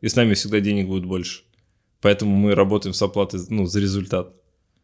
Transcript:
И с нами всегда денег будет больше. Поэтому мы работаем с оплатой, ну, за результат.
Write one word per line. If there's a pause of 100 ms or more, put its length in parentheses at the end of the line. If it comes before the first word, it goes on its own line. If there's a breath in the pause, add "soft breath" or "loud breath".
И
с
нами
всегда
денег
будет
больше. (580)
Поэтому
мы
работаем
с
оплатой,
ну,
за
результат. (500)